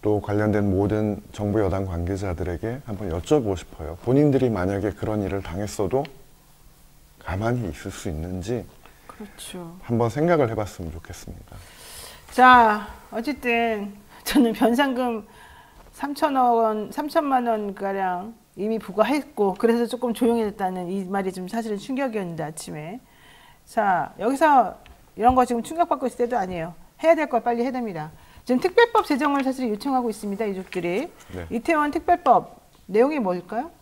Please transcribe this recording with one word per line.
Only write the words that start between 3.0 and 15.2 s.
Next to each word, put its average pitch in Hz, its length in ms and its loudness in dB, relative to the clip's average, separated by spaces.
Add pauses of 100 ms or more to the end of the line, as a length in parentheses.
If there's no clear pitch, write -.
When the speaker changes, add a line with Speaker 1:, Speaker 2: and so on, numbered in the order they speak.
Speaker 1:
여쭤보고 101 460 0
싶어요. 82 480 -12
본인들이 131 460 4
만약에 98 420 -2
그런 107 300 -4
일을 95 200 -4
당했어도 101 640 -4 (1200)
가만히 110 460 -2
있을 - 200 -10
수 - 180 -10
있는지 92 560 -6 (420)
Speaker 2:
그렇죠. 175 760 -16
Speaker 1:
한번 117 280 0
생각을 151 400 2
해봤으면 98 420 -8
좋겠습니다. - 640 -16 (760)
Speaker 2:
자, 233 540 8 (240)
어쨌든 233 840 -2 (300)
저는 233 280 4
변상금 240 760 0 (680)